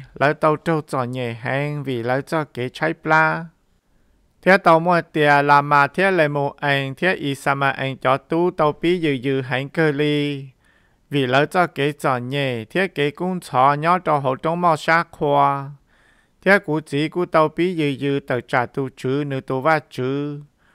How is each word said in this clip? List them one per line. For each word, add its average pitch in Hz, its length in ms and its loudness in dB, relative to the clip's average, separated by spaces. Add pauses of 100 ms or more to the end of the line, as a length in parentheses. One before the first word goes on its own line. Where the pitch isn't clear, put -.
(140)
lỡ 143 200 2
tàu 156 220 2
trâu 160 260 -2
trò 139 220 -4
nhẹ 120 300 -6
hành, 139 500 -6
vì 127 200 -4
lỡ 127 180 -2
cho 156 220 -4
kế 123 260 -8
cháy 160 240 -4
pla. 160 520 0 (960)
Thế 185 160 6
tàu 170 220 4
mua 170 220 2
tìa 147 400 4
là 143 200 6
mà 143 260 4
thế 190 240 0
lại 160 180 2
một 139 280 -4
ảnh, 139 380 -2
thế 185 180 -2
ý 139 220 -4
xa 139 200 -2
mà 139 140 0
ảnh 135 280 -6
cho 135 200 2
tú 170 340 -2
tàu 151 300 0
bí 175 200 0
dư 143 220 0
dư 135 180 -2
hành 131 280 -6
cơ 156 220 0
ly. 147 540 -2 (640)
Vì 139 180 0
lỡ 135 180 2
cho 175 220 0
kế 143 240 -2
trò 143 260 -2
nhẹ, 127 480 -4
thế 185 220 -2
kế 147 240 -2
cũng 180 280 -6
chó 135 340 2
nhỏ 165 260 0
trò 156 180 0
hậu 135 180 -2
trong 165 260 -4
màu 165 160 2
sắc 165 340 0
khoa. 143 600 0 (760)
Thế 196 140 6
cú 156 200 -4
chỉ 151 300 -4
cú 180 160 -4
tàu 156 300 2
bí 175 200 -2
dư 143 240 -2
dư 139 280 -2
tàu 127 140 -4
trả 123 240 0
tu 131 300 -6
chữ, 135 320 -4
nữ 135 140 -6
tu 131 200 -6
va 156 180 2 (100)
chữ. 143 520 -6 (340)